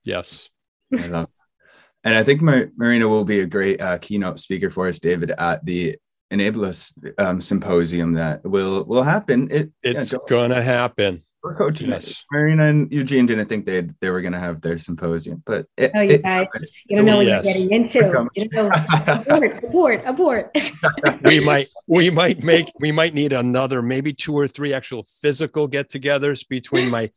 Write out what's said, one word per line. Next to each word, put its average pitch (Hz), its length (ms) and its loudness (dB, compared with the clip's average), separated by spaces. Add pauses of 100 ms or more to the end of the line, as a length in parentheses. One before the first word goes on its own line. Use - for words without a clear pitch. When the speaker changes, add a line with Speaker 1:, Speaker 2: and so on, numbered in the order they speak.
Speaker 1:
Yes. - 460 -10 (440)
Speaker 2:
I 202 140 -4
love 165 200 -4 (760)
and - 100 2
I 110 100 4
think 143 160 4
Mar-, 139 360 4
Marina 117 320 2
will 107 160 2
be 101 160 0
a 92 60 -2
great, 98 340 -2
uh, 90 180 -4
keynote 95 420 -6
speaker 92 300 -4
for 92 180 -4
us, 82 100 -4
David, 82 340 -2
at 85 320 -4
the 90 320 -4 (340)
Enable 101 360 -2
Us, - 260 -10 (260)
um, 92 220 0
symposium 85 760 0
that 80 300 -4
will, 95 400 -2
will 117 180 0
happen. 143 480 0
It, 151 200 -2 (120)
yeah, 123 180 -2
Speaker 1:
It's 120 100 -6
Speaker 2:
don't - 180 -8
Speaker 1:
gonna 120 340 2
happen. 120 600 0 (200)
Speaker 2:
we're 160 140 -10
coaching 156 320 -2
it. - 160 -6
Speaker 1:
Yes. - 260 -14
Speaker 2:
Marina 151 340 4
and 151 280 2
Eugene 135 340 2
didn't 107 200 0
think 107 200 -4
they'd, 90 340 -4
they 92 100 -2
were 90 100 -2
gonna 90 180 -6
have 87 220 -6
their 85 180 -4
symposium, 82 680 -6
but - 200 -4 (100)
it, - 200 2
Speaker 3:
Oh, 214 60 2
you 196 120 6
Speaker 2:
it 151 80 4
Speaker 3:
guys, 185 220 0
Speaker 2:
happened. - 200 -8 (220)
Speaker 3:
you 202 100 -2
don't 208 100 6
know 214 80 6
Speaker 1:
Oh, - 20 6
Speaker 3:
what 202 100 4
Speaker 1:
yes. 208 180 2
Speaker 3:
you're 190 100 0
getting 190 180 0
into. 233 280 2
Speaker 2:
We're 196 120 4
coming. 120 220 0
Speaker 3:
You 214 140 -4
don't 214 220 0
know. 175 100 2
Speaker 2:
<laughs> 156 480 0
Speaker 3:
Abort, 294 360 2
abort, 294 420 2
abort. 269 560 0
<laughs> - 640 -2
Speaker 1:
We 156 200 8
might, 139 240 2 (180)
we 170 240 4
might 170 340 2
make, 165 260 4 (100)
we 151 120 0
might 160 220 2
need 143 180 0
another, 127 500 0
maybe 135 300 -4
two 147 240 -6
or 143 120 2
three 143 240 -6
actual 123 340 -8 (160)
physical 147 440 -2
get-togethers 139 840 -4
between 127 420 -2
my 113 260 -2